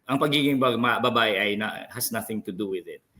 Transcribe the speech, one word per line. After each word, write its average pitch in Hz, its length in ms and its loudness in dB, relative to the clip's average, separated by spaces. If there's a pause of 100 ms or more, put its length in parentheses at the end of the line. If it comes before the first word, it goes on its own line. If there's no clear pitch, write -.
Ang 139 160 -2
pagiging 143 400 2
ba-, 123 160 2
ma-, 117 240 2
babae 117 320 2
ay 101 240 2
na-, 107 360 -6
has 120 200 -6
nothing 110 320 -6
to 104 80 -8
do 95 240 -4
with 85 80 -8
it. 78 160 -14 (180)